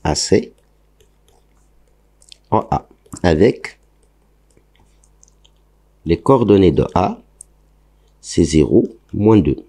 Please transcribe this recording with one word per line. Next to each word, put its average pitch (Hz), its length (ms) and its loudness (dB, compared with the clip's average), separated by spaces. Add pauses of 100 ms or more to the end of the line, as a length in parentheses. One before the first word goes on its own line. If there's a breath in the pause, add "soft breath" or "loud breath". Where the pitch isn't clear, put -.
A 76 100 -4
C - 380 -4 (2000)
en 110 200 -2
A, - 180 -8 (340)
avec 90 560 -2 (2250)
les 82 160 -2
coordonnées 101 520 2
de 69 120 -2 (100)
A, 104 240 -4 (1000)
c'est - 240 -2
zéro, 78 440 0 (240)
moins 104 260 2
deux. 104 300 -2